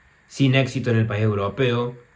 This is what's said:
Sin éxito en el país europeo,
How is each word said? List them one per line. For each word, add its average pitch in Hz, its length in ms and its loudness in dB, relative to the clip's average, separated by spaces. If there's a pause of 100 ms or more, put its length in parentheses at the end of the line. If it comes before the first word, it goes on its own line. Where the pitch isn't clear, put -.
(280)
Sin 135 280 2
éxito 127 360 0
en 113 40 2
el 110 120 2
país 104 160 -4
europeo, 117 720 -2 (180)